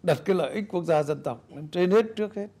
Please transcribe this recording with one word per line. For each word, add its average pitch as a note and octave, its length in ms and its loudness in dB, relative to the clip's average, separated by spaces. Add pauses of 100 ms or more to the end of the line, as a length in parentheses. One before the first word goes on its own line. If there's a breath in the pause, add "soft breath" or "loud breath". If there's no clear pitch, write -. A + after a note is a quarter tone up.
đặt D#3+ 220 2
cái F#3+ 120 2
lợi D3+ 180 -2
ích G#3 140 -4
quốc F3 160 -4
gia, D#3 180 4
dân C#3+ 200 -4
tộc B2 220 -8 (100)
lên D3+ 140 -14
trên F3+ 220 2
hết, A3 160 6 (100)
trước G#3 180 -4
hết G3+ 120 -6 (140)